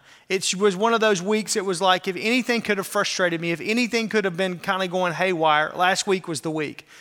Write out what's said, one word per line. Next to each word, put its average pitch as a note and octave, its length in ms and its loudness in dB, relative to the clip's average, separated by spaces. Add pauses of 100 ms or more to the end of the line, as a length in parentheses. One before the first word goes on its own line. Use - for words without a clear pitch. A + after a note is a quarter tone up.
(280)
It F#3 260 -2
was F#3+ 220 2
one A3+ 180 2
of A3+ 60 2
those G#3+ 200 4
weeks, G#3+ 360 -2
it G3 80 -2
was F#3 160 -2
like, F#3 260 2
if F#3+ 80 -2
anything A#3 480 0
could G3+ 160 0
have F#3+ 80 -4
frustrated F3+ 540 0
me, E3+ 100 -2
if E3 100 -2
anything A3+ 480 -2
could G#3+ 160 0
have F3+ 120 -2
been F3+ 240 -2
kinda F#3+ 260 -2
going F3+ 260 0
haywire, D#3 640 2
last F3+ 320 2
week F#3+ 220 0
was D#3 140 -6
the D#3+ 100 -4
week. D3 340 -6 (140)